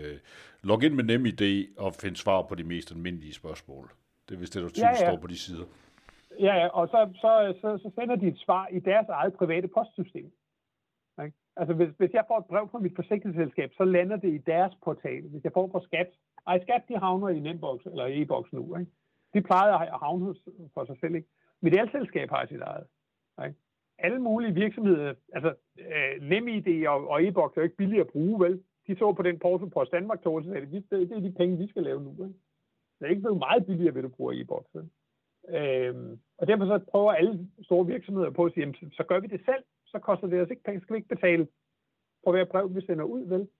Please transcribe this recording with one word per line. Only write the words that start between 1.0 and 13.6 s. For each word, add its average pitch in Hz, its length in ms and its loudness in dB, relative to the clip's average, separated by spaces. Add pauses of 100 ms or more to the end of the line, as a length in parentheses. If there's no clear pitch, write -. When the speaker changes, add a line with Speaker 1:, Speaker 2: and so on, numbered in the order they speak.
Speaker 1:
Nem 117 220 4
I 107 40 4
D 104 120 -2 (360)
og 95 160 -4
finde 92 220 -8
svar 95 260 2
på - 120 -10
de 85 100 -8
mest 82 280 -8
almindelige 82 420 -10
spørgsmål. 69 560 -16 (380)
Det 95 60 -12
er 90 40 -12
vist 87 160 -10
det, 95 80 -4
der 87 60 -6
typisk 104 140 -4
Speaker 2:
Ja, 117 60 6
ja. 185 220 4
Speaker 1:
står 87 100 -2
på 90 60 -10
de 87 120 -10
sider. 85 260 -10 (760)
Speaker 2:
Ja, 196 140 4
ja, 175 140 2
og 170 200 0
så, 214 260 4
så, 220 460 4
så, 214 220 -4
så 208 120 -10
sender 240 220 -2
de 190 100 0
et - 120 0
svar 185 300 2
i 185 120 -6
deres 214 280 2
eget 180 260 0
private 180 340 0
postsystem. - 640 -4 (920)
Ikke? 151 120 -14 (200)
Altså, 170 180 -2
hvis, 165 140 4 (100)
hvis 185 140 2
jeg 220 160 2
får 226 100 2
et 180 60 -4
brev 202 260 -2
fra 247 80 -8
mit 185 180 -2
forsikringsselskab, 165 760 -4